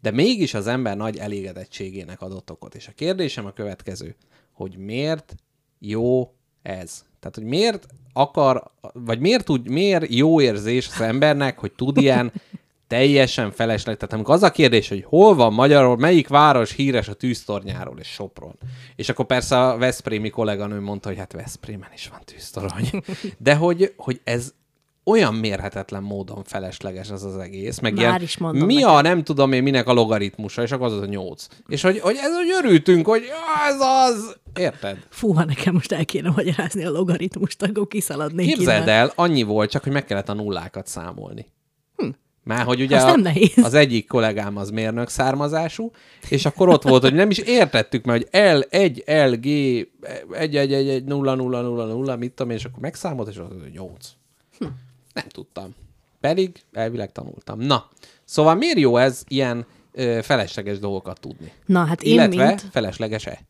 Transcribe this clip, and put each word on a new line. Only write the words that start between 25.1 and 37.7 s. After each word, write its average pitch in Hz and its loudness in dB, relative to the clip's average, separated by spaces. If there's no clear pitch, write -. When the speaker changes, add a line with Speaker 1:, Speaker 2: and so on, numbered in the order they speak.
Speaker 1:
mérhetetlen 98 -6
módon 101 -10
felesleges 95 -12
az 101 -12
az 95 -10
egész, 95 -10
meg 110 -2
Speaker 2:
Már 101 0
Speaker 1:
ilyen, 175 2
Speaker 2:
is - -8
mondom 160 0
Speaker 1:
mi 240 4
Speaker 2:
neked. 269 4
Speaker 1:
a 151 8
nem 165 2
tudom 139 2
én 127 2
minek 131 2
a 127 6
logaritmusa, 107 0
és 117 -4
akkor 127 -4
az, 113 -2
az 101 -6
a 101 -6
nyolc. 95 -10
És 143 -6
hogy, 190 2
hogy 214 0
ez, 285 -4
hogy 349 -2
örültünk, 170 6
hogy 226 2
ez 277 0
az, 254 2
érted? 101 -6
Speaker 2:
Fú, 214 -2
ha 165 2
nekem 160 -2
most 170 -2
el 165 -2
kéne 156 -4
magyarázni 170 -4
a 175 -4
logaritmust, 175 -4
akkor 202 -4